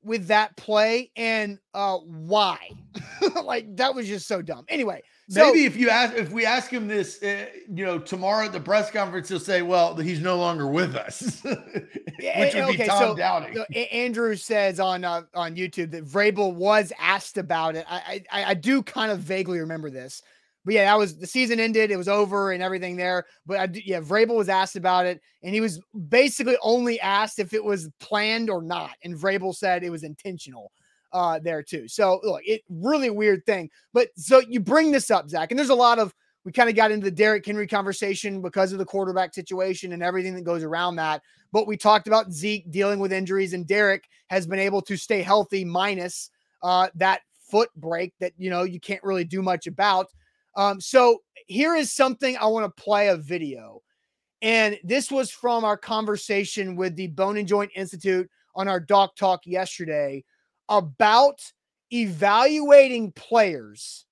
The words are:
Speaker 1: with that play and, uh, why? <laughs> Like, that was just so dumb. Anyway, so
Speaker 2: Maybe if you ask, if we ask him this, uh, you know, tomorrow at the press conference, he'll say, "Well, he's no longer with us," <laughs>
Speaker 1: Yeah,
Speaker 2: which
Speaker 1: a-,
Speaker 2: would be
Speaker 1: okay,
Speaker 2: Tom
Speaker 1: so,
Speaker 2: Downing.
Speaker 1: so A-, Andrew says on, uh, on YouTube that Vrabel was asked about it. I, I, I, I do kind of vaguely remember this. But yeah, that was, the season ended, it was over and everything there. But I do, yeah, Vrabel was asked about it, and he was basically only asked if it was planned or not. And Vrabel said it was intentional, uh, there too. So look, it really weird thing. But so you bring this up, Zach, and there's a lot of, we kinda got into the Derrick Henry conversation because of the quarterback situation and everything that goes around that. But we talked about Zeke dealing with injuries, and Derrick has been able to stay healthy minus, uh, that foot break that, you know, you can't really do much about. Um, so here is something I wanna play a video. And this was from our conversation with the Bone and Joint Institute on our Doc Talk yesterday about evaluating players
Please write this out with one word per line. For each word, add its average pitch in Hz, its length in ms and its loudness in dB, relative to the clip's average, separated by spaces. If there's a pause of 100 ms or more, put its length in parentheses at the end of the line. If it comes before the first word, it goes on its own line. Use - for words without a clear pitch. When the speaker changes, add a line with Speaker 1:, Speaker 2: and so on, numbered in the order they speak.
Speaker 1:
with 208 240 -4
that 214 300 2
play 220 580 0
and, 220 440 -4 (140)
uh, 196 240 -2
why? 170 760 -2
<laughs> - 720 -6
Like, 220 340 -6
that 262 180 0
was 233 120 -6
just 196 200 -8
so 190 140 -4
dumb. 151 280 -10
Anyway, 240 320 -4 (280)
so 202 180 8
Speaker 2:
Maybe 277 180 6
if 196 100 0
you 240 140 4
ask, 233 260 2
if 185 160 -4
we 226 140 -2
ask 240 260 -2
him 226 160 -6
this, 208 340 -4
uh, 202 260 -6 (260)
you 190 120 -6
know, 175 140 -2
tomorrow 196 460 -2
at 196 80 -8
the 180 60 -8
press 208 300 0
conference, 185 380 -4
he'll 185 120 -6
say, 185 220 0
"Well, 175 340 2
he's 160 260 -4
no 180 160 0
longer 165 300 -2
with 147 280 0
us," - 480 -8
<laughs> - 760 -10
Speaker 1:
Yeah, - 200 -4
Speaker 2:
which 277 160 2
Speaker 1:
a-, 269 100 0
Speaker 2:
would 269 120 0
be 233 60 -2
Speaker 1:
okay, 214 40 0
Speaker 2:
Tom 202 120 2
Speaker 1:
so, 214 160 2
Speaker 2:
Downing. 175 400 -2
Speaker 1:
so - 180 -6
A-, 233 160 -4
Andrew 233 460 -2
says 196 440 -2
on, 185 240 -2
uh, 170 200 -4 (100)
on 165 220 -6
YouTube 175 360 -6
that 160 140 -12
Vrabel 196 480 0
was 196 440 2
asked 196 400 -2
about 160 380 -2
it. 160 140 -8
I, 180 420 -10
I, 202 120 -4
I, 190 80 -2
I - 20 2
do 220 300 0
kind 220 280 -4
of 190 80 -2
vaguely 180 400 -4
remember 160 300 -8
this. 131 320 -14 (420)
But 196 100 -2
yeah, 202 120 6
that 208 120 6
was, 180 200 0
the 170 100 -14
season 240 320 0
ended, 220 320 2
it 190 60 0
was 180 120 -4
over 196 420 2
and 180 100 -4
everything 185 360 -4
there. 180 280 -2 (200)
But 190 140 -4
I 190 80 -2
do, 185 160 -10
yeah, 180 180 -4
Vrabel 214 340 2
was 202 140 2
asked 190 260 0
about 180 300 2
it, 180 160 -4 (200)
and 185 120 -6
he 220 80 0
was 185 200 -4 (280)
basically 254 520 2
only 233 380 0
asked 202 400 -2
if 190 140 -6
it 214 100 -4
was 196 260 -4 (100)
planned 220 500 -2
or 180 120 -4
not. 165 300 -8 (120)
And 175 120 -12
Vrabel 185 400 -2
said 180 280 -2
it 180 60 -8
was 160 140 -10
intentional, 147 680 -16 (400)
uh, 170 260 0
there 156 240 -6
too. 135 240 -10
So 190 340 2
look, 185 220 -4
it 214 260 -4
really 247 400 0
weird 208 360 2
thing. 185 240 -2 (240)
But 233 240 2
so 240 220 6
you 240 200 0
bring 294 320 4
this 269 180 0
up, 165 200 2
Zach, 165 220 -4
and 247 60 -2
there's 277 120 0
a 269 60 6
lot 240 240 6
of, 202 140 0 (300)
we 180 80 -12
kinda 233 220 4
got 214 180 4
into 208 140 -2
the 190 60 0
Derrick 208 340 2
Henry 208 200 -4
conversation 196 760 -4
because 185 320 -2
of 196 40 -6
the 190 80 -6
quarterback 185 480 -4
situation 185 600 -6
and 175 100 -6
everything 185 320 -4
that 180 80 -12
goes 170 200 -2
around 170 340 -4
that. 156 240 -4 (320)
But 214 120 2
we 214 120 -4
talked 214 300 4
about 214 260 2
Zeke 180 380 -6
dealing 196 280 0
with 196 140 -2
injuries, 190 400 -2
and 180 120 -8
Derrick 196 380 2 (260)
has 185 160 -2
been 190 140 -4
able 196 220 0
to 190 160 -6
stay 202 240 -2
healthy 196 420 2
minus, 180 680 -4 (320)
uh, 185 340 2
that 185 260 2 (180)
foot 226 380 2
break 165 420 -6
that, 180 180 -6
you 185 120 -6
know, 180 140 0
you 180 180 -6
can't 196 220 -8
really 190 200 -2
do 175 180 -6
much 185 240 -2
about. 190 460 0 (460)
Um, 196 240 0
so 247 400 6 (240)
here 294 300 0
is 294 180 0
something 262 420 0
I 214 120 0
wanna 220 220 0
play 202 400 0
a 180 60 2
video. 139 680 -10 (580)
And 220 420 2
this 240 280 -2
was 262 180 0
from 233 340 0
our 208 140 0
conversation 208 1000 -4
with 180 200 -4
the 185 120 -8
Bone 190 300 -2
and 208 100 -4
Joint 202 280 0
Institute 185 520 -2 (280)
on 190 120 -4
our 185 120 0
Doc 196 360 2
Talk 185 300 0
yesterday 156 800 -4 (440)
about 214 720 4 (540)
evaluating 240 1160 6
players 147 1000 -2